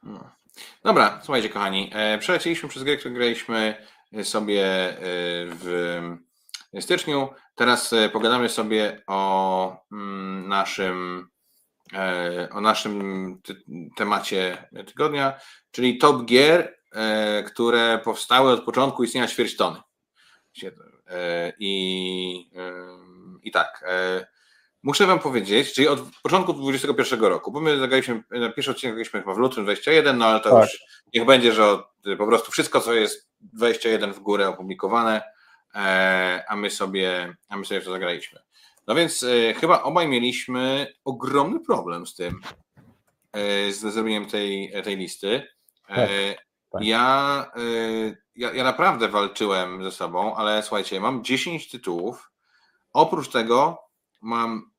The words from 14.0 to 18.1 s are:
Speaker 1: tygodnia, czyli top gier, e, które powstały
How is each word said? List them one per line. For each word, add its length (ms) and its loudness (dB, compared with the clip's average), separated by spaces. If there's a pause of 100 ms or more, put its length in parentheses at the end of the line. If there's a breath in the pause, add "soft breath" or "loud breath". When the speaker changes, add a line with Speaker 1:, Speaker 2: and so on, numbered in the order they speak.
Speaker 1:
tygodnia, 460 -2 (380 loud breath)
czyli 260 0
top 280 6
gier, 520 6 (140)
e, 520 0
które 600 2
powstały 480 4